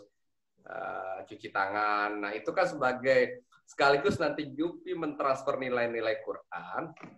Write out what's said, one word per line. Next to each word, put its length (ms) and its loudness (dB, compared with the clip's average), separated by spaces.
eh, 600 -8
cuci 240 -14
tangan. 720 2
Nah, 120 -2
itu 200 -4
kan 160 4
sebagai 760 2
sekaligus 520 4
nanti 320 -2
Jupi 440 -4
mentransfer 640 -2
nilai-nilai 680 0
Quran, 680 -8